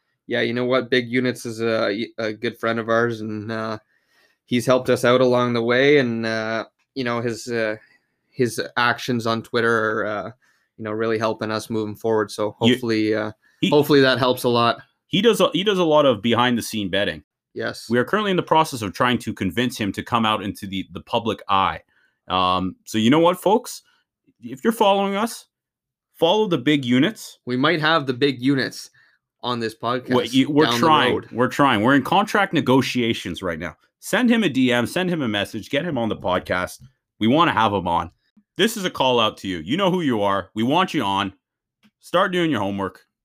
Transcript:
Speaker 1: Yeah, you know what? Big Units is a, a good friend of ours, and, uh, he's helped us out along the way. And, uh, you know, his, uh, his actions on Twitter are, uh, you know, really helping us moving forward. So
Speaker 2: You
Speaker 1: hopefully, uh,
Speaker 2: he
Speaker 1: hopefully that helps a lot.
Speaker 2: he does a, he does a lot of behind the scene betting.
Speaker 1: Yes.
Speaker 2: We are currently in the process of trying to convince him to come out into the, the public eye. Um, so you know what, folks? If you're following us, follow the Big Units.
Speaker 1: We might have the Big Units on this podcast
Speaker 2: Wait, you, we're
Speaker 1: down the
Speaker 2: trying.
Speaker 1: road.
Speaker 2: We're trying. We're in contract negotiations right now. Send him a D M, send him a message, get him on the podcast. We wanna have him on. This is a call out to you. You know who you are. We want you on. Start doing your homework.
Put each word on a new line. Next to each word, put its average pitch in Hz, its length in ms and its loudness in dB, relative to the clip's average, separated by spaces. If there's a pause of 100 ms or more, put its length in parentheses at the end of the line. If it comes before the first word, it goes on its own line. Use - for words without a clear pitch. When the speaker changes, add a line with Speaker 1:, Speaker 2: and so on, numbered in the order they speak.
(280)
Speaker 1:
Yeah, 117 140 -2
you 117 120 -2
know 123 120 -2
what? 123 260 0
Big 123 180 0
Units 127 380 -2
is 110 140 -8
a, 113 440 -2 (140)
a 107 140 -4
good 113 260 -6
friend 117 180 -2
of 113 120 -6
ours, 117 320 0
and, 107 300 -8
uh, 110 280 -8 (680)
he's 123 220 -2
helped 127 220 2
us 123 140 2
out 123 180 6
along 123 320 2
the 117 100 0
way. 131 340 4
And, 117 300 0
uh, 113 380 -4 (280)
you 135 100 -8
know, 120 180 -4
his, 117 260 -6
uh, 110 300 -4 (520)
his - 320 -2 (160)
actions 120 480 -2
on 113 160 0
Twitter 117 300 0
are, 110 340 0
uh, 104 260 -6 (460)
you 113 60 -12
know, 107 80 -6
really 113 260 -2
helping 110 340 -4
us 110 180 -6
moving 110 260 -4
forward. 110 360 0
So 104 300 -6
Speaker 2:
You 117 120 4
Speaker 1:
hopefully, 110 420 0
uh, 107 160 -6 (300)
Speaker 2:
he 190 80 0
Speaker 1:
hopefully 147 320 6
that 131 180 4
helps 127 240 0
a 127 60 2
lot. 117 320 2 (260)
Speaker 2:
he 185 140 0
does 214 200 4
a, 175 120 4
he 170 100 0
does 202 140 0
a 185 60 2
lot 151 220 4
of 120 160 2
behind 120 360 2
the 107 40 -2
scene 104 280 -6
betting. 87 340 -4 (300)
Speaker 1:
Yes. 113 360 -10
Speaker 2:
We 117 100 2
are 123 60 0
currently 202 260 -2
in 185 60 0
the 151 60 -2
process 156 380 0
of 101 120 -6
trying 123 260 0
to 107 140 -8
convince 110 440 -4
him 101 140 -2
to 101 120 -8
come 117 220 0
out 107 160 0
into 117 240 -8
the, 95 260 -8
the 87 100 -14
public 110 480 -4
eye. 92 320 0 (460)
Um, 92 580 0
so - 120 -4
you 113 120 4
know 151 100 6
what, 175 200 2
folks? - 440 0 (560)
If 117 240 -14
you're 226 80 2
following 196 440 2
us, 220 320 -6 (680)
follow 202 320 2
the 170 100 0
Big 139 280 0
Units. 131 600 0
Speaker 1:
We 123 120 -4
might 151 240 2
have 156 260 0
the 131 60 -2
Big 123 280 0
Units 135 480 -2 (520)
on 120 180 -6
this 113 160 -6
podcast 123 400 -4
Speaker 2:
Wait, 117 180 0
you, 131 160 2
we're 156 160 4
Speaker 1:
down 117 100 0
the 120 40 0
Speaker 2:
trying. 143 340 4
Speaker 1:
road. - 180 -6
Speaker 2:
We're 123 180 0
trying. 127 320 2
We're 131 140 4
in 135 80 4
contract 202 500 0
negotiations 123 880 0
right 82 160 -4
now. 82 160 -10 (240)
Send 226 320 0
him 226 120 2
a 180 60 2
D 127 220 2
M, 120 160 2
send 180 220 -2
him 170 120 -2
a 127 60 -2
message, 104 420 -4
get 147 160 -2
him 160 120 -4
on 113 120 -2
the 95 60 -2
podcast. 90 640 -4 (380)
We 107 80 2
wanna 147 240 6
have 104 220 2
him 90 140 -2
on. 85 240 -2 (440)
This 226 220 0
is 190 80 -8
a 175 40 -2
call 127 300 0
out 110 180 0
to 101 100 -10
you. 87 120 -4
You 95 180 -4
know 196 140 2
who 180 100 0
you 123 200 0
are. 98 340 -2
We 110 80 -2
want 170 300 0
you 147 100 -2
on. 98 300 -2 (640)
Start 190 320 0
doing 175 180 0
your 120 120 0
homework. 98 440 -6 (200)